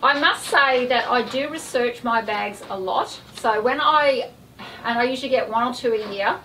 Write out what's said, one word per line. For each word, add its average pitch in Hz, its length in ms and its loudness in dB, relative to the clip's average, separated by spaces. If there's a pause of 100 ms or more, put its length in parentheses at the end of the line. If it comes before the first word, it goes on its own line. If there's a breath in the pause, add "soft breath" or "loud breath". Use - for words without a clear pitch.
I 277 180 4
must 339 240 0
say 262 420 4
that 247 240 2
I 240 180 2
do 269 200 -2
research 247 560 -4
my 233 180 0
bags 208 480 -6
a 196 80 -6
lot. 185 420 -4 (160)
So 220 240 0
when 262 200 0
I, 294 500 4 (540 loud breath)
and 233 140 -2
I 240 60 2
usually 262 260 -2
get 254 180 2
one 226 160 0
or 247 100 -2
two 240 180 0
a 214 200 -2
year. 208 320 -2